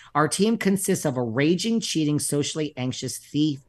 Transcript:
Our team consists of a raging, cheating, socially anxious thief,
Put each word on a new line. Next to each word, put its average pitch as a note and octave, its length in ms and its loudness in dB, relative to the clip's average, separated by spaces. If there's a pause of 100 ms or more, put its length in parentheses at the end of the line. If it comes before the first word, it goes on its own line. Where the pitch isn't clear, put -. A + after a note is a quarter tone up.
(160)
Our D#3 100 4
team A3 320 2
consists F#3+ 460 0
of C#3 120 -2
a B2+ 60 0
raging, E3 560 2
cheating, D3+ 400 0
socially C#3+ 580 -2
anxious B2+ 420 -6
thief, D3 500 -2